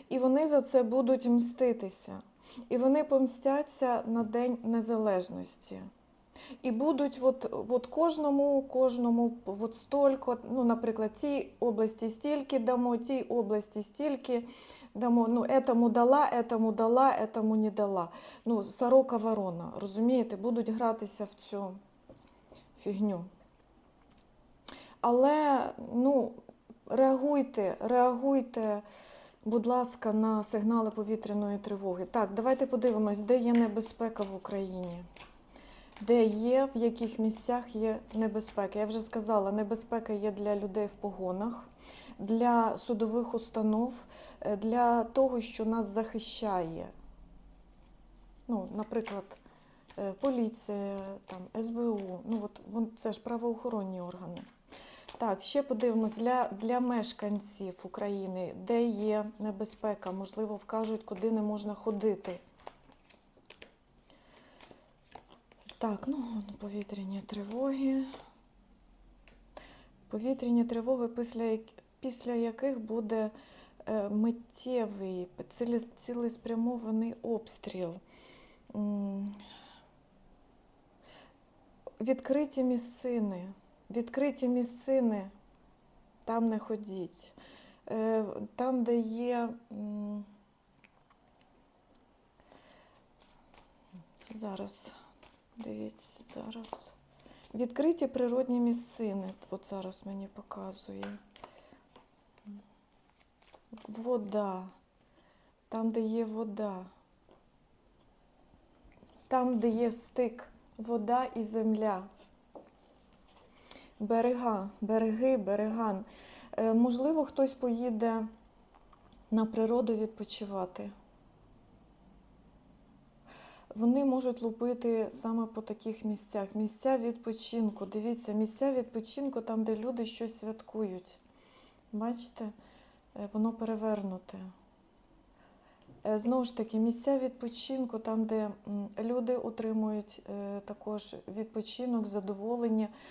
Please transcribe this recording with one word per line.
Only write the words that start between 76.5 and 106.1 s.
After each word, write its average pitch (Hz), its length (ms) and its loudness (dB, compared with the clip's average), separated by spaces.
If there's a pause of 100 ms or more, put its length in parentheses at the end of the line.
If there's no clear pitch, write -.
обстріл. 208 720 -4 (800)
М. 202 600 -4 (2750)
Відкриті 262 640 0
місцини. 233 840 -2 (440)
Відкриті 254 580 0
місцини, 240 840 2 (920)
там 226 240 2
не 220 100 2
ходіть. 208 720 -8 (580)
Е, 220 340 2 (320)
там, 254 280 2
де 240 160 4
є, 233 480 -2 (240)
м, 208 520 -6 (4000)
зараз, 202 600 -8 (640)
дивіться, 220 680 -10 (100)
зараз. - 580 -12 (640)
Відкриті 277 520 2
природні 247 540 2
місцини, 226 680 0 (220)
от 190 200 -8
зараз 190 360 -8
мені 196 200 -8
показує. 196 920 -12 (2750)
Вода, 208 800 -2 (1000)
там, 226 220 0
де 226 100 0
є 226 240 0